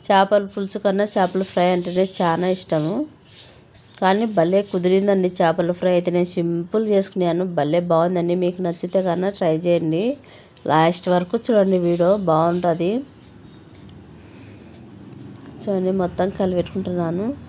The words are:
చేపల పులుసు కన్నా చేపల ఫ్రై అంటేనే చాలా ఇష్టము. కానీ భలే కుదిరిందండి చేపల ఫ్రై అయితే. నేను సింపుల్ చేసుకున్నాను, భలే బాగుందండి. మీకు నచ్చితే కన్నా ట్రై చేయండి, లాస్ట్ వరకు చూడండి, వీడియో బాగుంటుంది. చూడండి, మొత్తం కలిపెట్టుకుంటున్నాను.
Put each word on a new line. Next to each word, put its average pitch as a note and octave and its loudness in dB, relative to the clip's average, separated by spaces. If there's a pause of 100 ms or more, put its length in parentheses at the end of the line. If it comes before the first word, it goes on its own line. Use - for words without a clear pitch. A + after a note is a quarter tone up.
చేపల G3 4
పులుసు G3 -8
కన్నా G3+ 0
చేపల F#3+ 0
ఫ్రై F3+ 0
అంటేనే F3+ 0 (120)
చాలా F3 0
ఇష్టము. D#3+ -2 (1040)
కానీ G3 2 (120)
భలే F3 4 (120)
కుదిరిందండి F#3+ 2 (100)
చేపల F3 2
ఫ్రై F3+ 0
అయితే. F3 0
నేను F3 0
సింపుల్ E3+ -2
చేసుకున్నాను, F#3 0 (120)
భలే D3 0 (120)
బాగుందండి. E3+ 2
మీకు F3+ -2
నచ్చితే F3+ -2
కన్నా F3+ 0
ట్రై D#3+ 0
చేయండి, E3+ 0 (640)
లాస్ట్ D#3+ 2
వరకు F3+ 0
చూడండి, F#3+ 2
వీడియో E3+ 2 (180)
బాగుంటుంది. E3+ 0 (2750)
చూడండి, F#3 0 (100)
మొత్తం F3+ -2 (100)
కలిపెట్టుకుంటున్నాను. F3+ -2 (240)